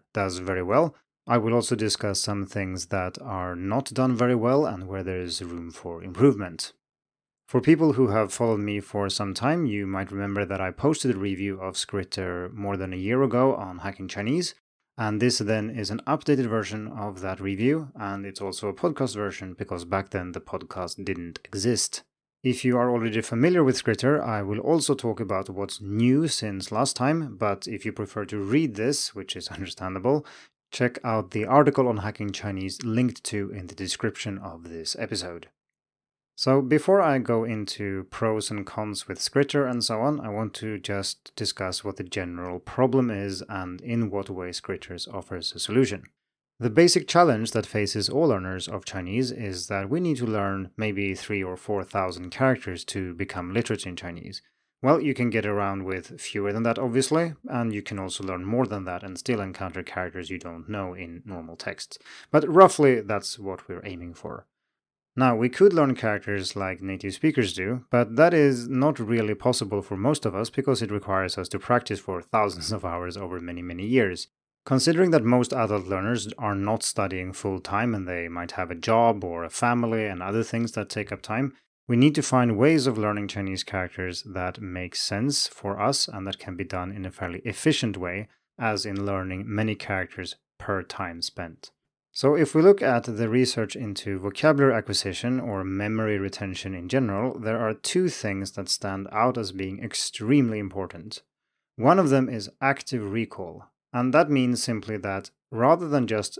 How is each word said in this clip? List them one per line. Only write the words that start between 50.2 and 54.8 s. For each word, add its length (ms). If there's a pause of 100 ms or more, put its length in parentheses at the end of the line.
learn 500
maybe 400
three 260
or 140
four 300
thousand 460
characters 540
to 280
become 400
literate 320
in 100
Chinese. 460 (400)